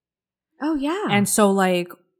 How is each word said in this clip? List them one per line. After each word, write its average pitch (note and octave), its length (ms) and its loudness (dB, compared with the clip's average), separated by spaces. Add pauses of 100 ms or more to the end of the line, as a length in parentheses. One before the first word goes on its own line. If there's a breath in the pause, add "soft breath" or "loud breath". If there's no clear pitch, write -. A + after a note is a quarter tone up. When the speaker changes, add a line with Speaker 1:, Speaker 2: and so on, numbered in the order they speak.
(600)
Speaker 1:
Oh, D#4 140 -2
yeah. D#4+ 340 -4
Speaker 2:
And G3+ 200 2
so, G3+ 220 2
like, F#3 380 0 (300)